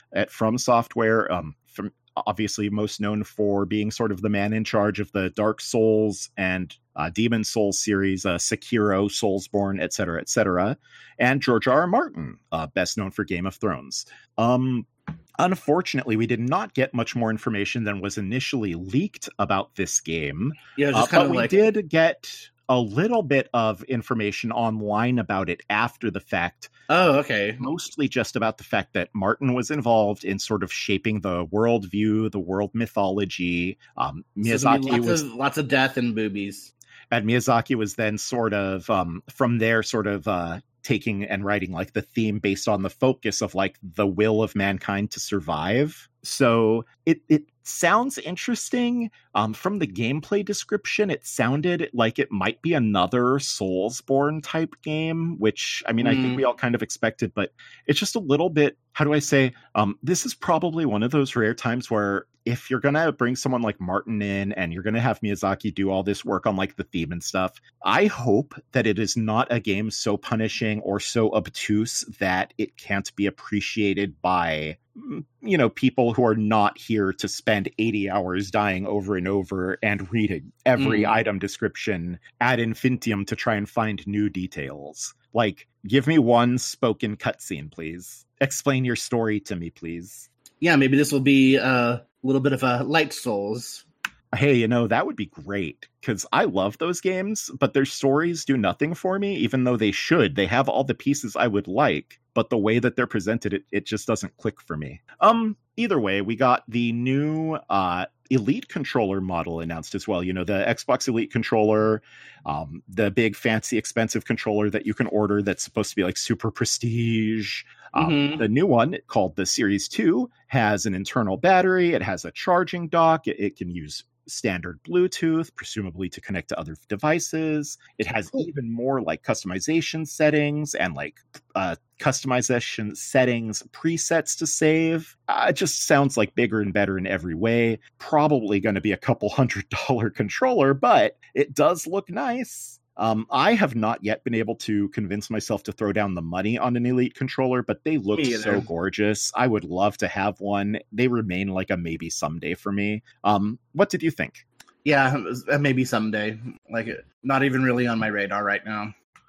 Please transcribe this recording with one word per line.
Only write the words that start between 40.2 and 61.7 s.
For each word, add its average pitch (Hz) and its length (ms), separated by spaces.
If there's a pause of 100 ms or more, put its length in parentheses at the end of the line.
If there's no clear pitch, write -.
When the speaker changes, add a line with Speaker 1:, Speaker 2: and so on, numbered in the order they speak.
Speaker 1:
uh, 87 340 (220)
taking 104 420
and 101 200
writing, 98 280
like, 90 200
the 101 100
theme 107 360
based 101 300
on 98 140
the 95 80
focus 127 520
of, 90 120
like, 95 280
the 98 240
will 107 360
of 104 140
mankind 98 560
to - 80
survive. 98 880 (160)
So 117 640 (200)
it, 160 220
it 151 160 (200)
sounds 220 540
interesting. 240 920 (240)
Um, 107 200
from 202 240
the 165 80
gameplay 135 580
description, 208 640
it - 140
sounded 156 680
like 113 260
it - 140
might 98 300
be 165 120
another 123 640
Soulsborne 135 1040
type 160 400
game, 165 560
which, - 480
I 117 60
mean, 117 160
I 113 60
think 127 180
Speaker 2:
Mm. 127 40
Speaker 1:
we 135 80
all 123 100
kind 120 200
of 113 80
expected, - 500
but 98 200 (340)
it's 143 140
just 214 160
a 220 40
little 156 300
bit, 147 260 (160)
how 156 120
do 147 80
I 151 80
say? 135 320 (240)
Um, 104 260
this 175 240
is 240 80
probably 165 500
one 107 200
of 127 80
those 139 240
rare 113 180
times 120 360